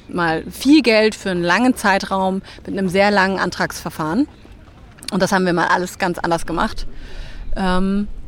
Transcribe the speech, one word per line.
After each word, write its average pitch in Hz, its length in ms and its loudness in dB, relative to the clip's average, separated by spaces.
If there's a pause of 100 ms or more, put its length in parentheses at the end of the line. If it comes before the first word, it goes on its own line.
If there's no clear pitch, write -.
mal 170 400 -2
viel 285 320 4
Geld 220 340 4
für - 140 -6
einen 175 140 -2
langen 208 340 2
Zeitraum 190 640 0 (240)
mit - 120 -6
einem 190 120 0
sehr 196 220 4
langen 196 280 2
Antragsverfahren. 175 880 -2 (840)
Und 185 80 2
das 185 100 2
haben 185 140 2
wir 180 80 2
mal 170 140 2
alles 180 300 -2
ganz 175 200 -2
anders 170 280 0
gemacht. 170 400 -4 (680)
Ähm, 190 540 0 (180)